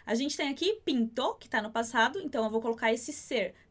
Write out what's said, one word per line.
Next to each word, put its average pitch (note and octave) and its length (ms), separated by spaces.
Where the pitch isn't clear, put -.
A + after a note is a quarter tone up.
A A3 100
gente C#4 200
tem C#4+ 140
aqui F4 340
pintou, B3+ 520
que - 140
tá A#3 120
no G#3+ 100
passado, A#3 500
então C#4 220
eu A3 60
vou A3 120
colocar A3+ 300
esse A#3+ 220
ser G#3 400